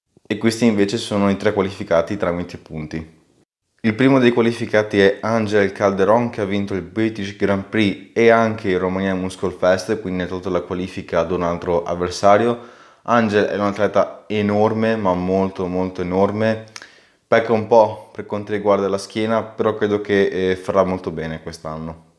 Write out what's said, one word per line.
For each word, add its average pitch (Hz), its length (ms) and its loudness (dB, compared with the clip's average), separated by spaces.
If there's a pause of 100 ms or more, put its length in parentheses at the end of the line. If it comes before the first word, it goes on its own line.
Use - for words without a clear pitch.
(280)
E 107 100 -6
questi 110 280 0
invece 101 320 2
sono 101 320 0
i 98 80 0
tre 104 160 0
qualificati 95 640 0
tramite 87 400 -4
punti. 80 640 -12 (640)
Il 110 120 0
primo 135 240 4
dei 120 100 6
qualificati 113 680 0
è 98 220 6
Angel 104 500 0
Calderon, 104 580 2
che 113 120 -8
ha 104 40 -2
vinto 101 300 -4
il 90 80 -4
British 107 520 -4
Grand 98 280 0
Prix 104 500 -2
e 117 160 6
anche 110 400 2
il 92 80 2
Romania 95 380 -2
Muscle 92 340 -4
Fest, 92 520 0
quindi 92 200 -4
ha 87 60 -4
tolto 92 240 -6
la 87 100 0
qualifica 90 600 -4
ad 85 100 -4
un 87 100 -2
altro 85 400 -2
avversario. 101 760 2 (420)
Angel 107 440 2
è - 100 -4
un 98 60 -2
atleta 101 680 -2
enorme, 107 680 0
ma 92 180 0
molto, 92 500 -2
molto 92 360 -4
enorme. 101 640 0 (640)
Pecca 113 260 2
un 107 120 0
po' 107 480 2
per 101 140 -12
quanto 104 240 -8
riguarda 98 360 2
la 98 120 0
schiena, 110 420 -2
però 107 320 -2
credo 104 260 0
che, 98 520 2
eh, 92 60 0
farà 95 260 2
molto 92 260 -2
bene 80 320 -8
quest'anno. 80 640 -12 (160)